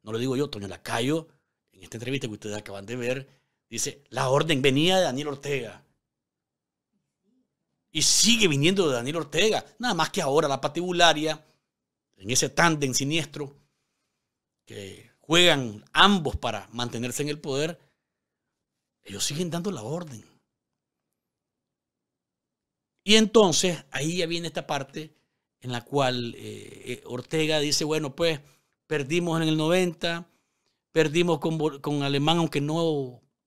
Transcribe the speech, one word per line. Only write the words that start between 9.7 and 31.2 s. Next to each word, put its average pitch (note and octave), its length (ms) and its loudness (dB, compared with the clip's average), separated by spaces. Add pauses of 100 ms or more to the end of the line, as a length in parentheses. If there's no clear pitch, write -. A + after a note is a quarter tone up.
nada A#3+ 160 -4
más E3 160 0
que F3+ 140 -4
ahora D3 240 2
la C3+ 120 -2
patibularia, D#3 840 2 (720)
en F#2+ 140 -8
ese B2+ 180 0
tándem D3 460 2
siniestro, C#3+ 600 -4 (1120)
que G2+ 540 -16
juegan C#3+ 760 4
ambos E3+ 440 4
para G#2+ 340 -6
mantenerse A#2+ 500 -6
en D3 80 -4
el D3 100 -6
poder, D#3 400 -4 (1200)
ellos G2 200 -8
siguen D#3 280 -4
dando F3 180 -4
la C#3 140 -8
orden. C#3 420 -10 (2750)
Y G#3+ 140 8
entonces, G3 720 4
ahí D#3+ 260 -4
ya E3+ 80 -2
viene E3+ 220 -6
esta D#3 180 -8
parte D#3 480 -8 (480)
en B2 100 -8
la A#2+ 120 -6
cual, B2+ 540 -2
eh, G#2+ 480 -16
eh, - 200 -12
Ortega D#3 540 -2
dice, D3 260 0
"Bueno, D3+ 300 -4
pues, D#3+ 240 0 (460)
perdimos E3 560 -2
en D#3+ 60 2
el D#3 100 2
noventa, E3+ 720 0 (600)
perdimos D#3+ 480 2